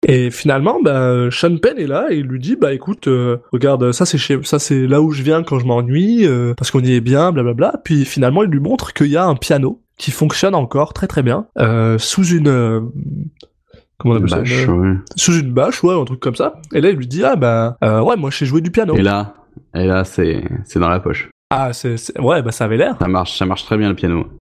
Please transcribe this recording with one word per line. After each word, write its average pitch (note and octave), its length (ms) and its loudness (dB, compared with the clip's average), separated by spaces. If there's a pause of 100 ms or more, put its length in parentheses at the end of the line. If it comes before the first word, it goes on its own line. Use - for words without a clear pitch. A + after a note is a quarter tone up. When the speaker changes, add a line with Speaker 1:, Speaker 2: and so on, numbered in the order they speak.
Speaker 1:
Et B2+ 240 2
finalement, D3 500 0
bah, B2+ 500 2
Sean E3+ 260 0
Penn B3+ 200 2
est E3+ 120 -4
là E3 220 -2
et E3+ 80 0
il C#3 80 -4
lui B2+ 120 -6
dit, « D#3+ 220 -2
Bah, C#3 120 2
écoute, C#3+ 360 -6
euh, B2 300 2 (140)
regarde, B2+ 380 2
ça E3+ 160 0
c'est D#3+ 100 -2
chez, C3+ 280 0
ça C#3+ 160 -2
c'est C3+ 260 0
là C#3 160 4
où D#3 80 2
je C#3+ 120 -4
viens D#3 200 2
quand C#3+ 160 -2
je B2 80 -2
m'ennuie, C#3+ 580 2
euh, B2 320 2
parce - 140 -6
qu'on C3+ 100 2
y B2+ 140 2
est B2 60 4
bien, C#3 320 2
blablabla. » B2+ 520 0
Puis C#3+ 200 2
finalement, C#3 400 2
il F#3+ 60 0
lui C#3+ 100 0
montre F#3+ 340 -2
qu'il C#3+ 140 2
y D3 80 2
a F3+ 100 2
un E3 80 2
piano C#3 480 -2 (160)
qui - 140 -6
fonctionne F#3 420 0
encore C#3+ 400 0
très F#3+ 140 -4
très C#3+ 160 0
bien, C3+ 240 0 (100)
euh, A2+ 400 2
sous - 300 0
une, E3 180 2
euh, A#2 340 2 (1200)
comment A#2 160 2
on - 40 2
appelle G#2 40 0
Speaker 2:
Une F2+ 60 2
Speaker 1:
ça, E2+ 100 0
Speaker 2:
bâche, B2+ 280 -2
Speaker 1:
une, F2 140 2
Speaker 2:
ouais. F#2+ 160 2 (200)
Speaker 1:
sous - 160 0
une D3 200 0
bâche, C#3 300 0
ouais, F3 180 2
un C3+ 40 0
truc B2+ 160 -8
comme B2 160 -4
ça. - 180 -2 (180)
Et D#3 80 0
là, F3 100 4
il F#3+ 60 0
lui B2+ 120 -6
dit, « D#3+ 160 -2
Ah, C4 100 2
bah, A#2 480 0
euh, A2 180 2
ouais, G#3 140 2
moi, D3 160 -4
je - 80 -8
sais D3 80 -2
jouer C#3+ 140 2
du E3+ 100 -4
piano. » G3+ 260 0
Speaker 2:
Et F#2+ 60 4
là, G2+ 320 0 (400)
et F2+ 100 0
là, F#2 200 2
c'est, E2 400 -2 (200)
c'est - 140 -4
dans E2+ 120 2
la F2+ 100 0
poche. - 280 -6 (220)
Speaker 1:
Ah, C3+ 220 -2
c'est, A#2+ 240 -6
c'est, - 240 -10
ouais, D3 200 2
bah, A#2 120 -4
ça A#2+ 140 -4
avait A2 100 0
l'air. F#3+ 240 0
Speaker 2:
Ça F2 80 0
marche, F2+ 280 -2
ça F#2+ 100 0
marche F#2+ 180 -4
très A2 120 -2
bien, G#2+ 120 2
le F#2+ 80 0
piano. E2+ 300 -2 (200)